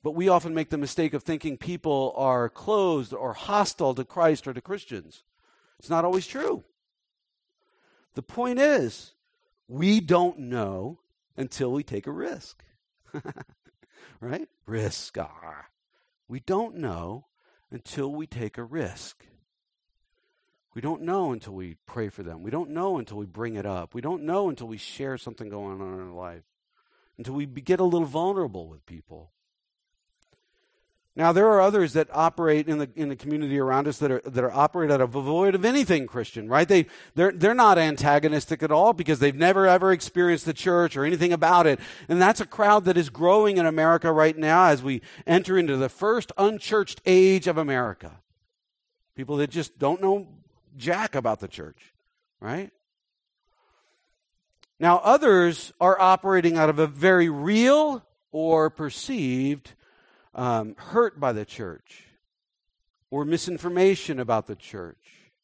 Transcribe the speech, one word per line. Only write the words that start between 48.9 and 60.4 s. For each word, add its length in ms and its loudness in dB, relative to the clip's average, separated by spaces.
People 200 -6
that 160 0
just 260 -6
don't 240 0
know 280 0
jack 360 -4
about 280 -2
the 60 -10
church, 460 -18
right? 320 -10
Now, 240 6
others 760 4
are 220 4
operating 560 4
out 140 4
of 80 -2
a 80 2
very 420 4
real 760 2
or 400 2
perceived, 1040 -4
um, 440 -4